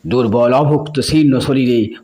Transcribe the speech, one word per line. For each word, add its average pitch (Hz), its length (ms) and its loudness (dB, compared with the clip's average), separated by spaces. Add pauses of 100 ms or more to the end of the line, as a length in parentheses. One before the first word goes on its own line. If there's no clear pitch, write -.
দুর্বল, 120 460 0
অভুক্ত, 147 460 0
শীর্ণ 143 400 2
শরীরে 123 540 0 (100)